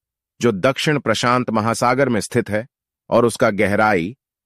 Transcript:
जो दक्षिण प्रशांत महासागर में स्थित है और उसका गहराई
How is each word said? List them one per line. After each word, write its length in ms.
जो 120
दक्षिण 460
प्रशांत 520
महासागर 580
में 120
स्थित 300
है 160
और 140
उसका 260
गहराई 640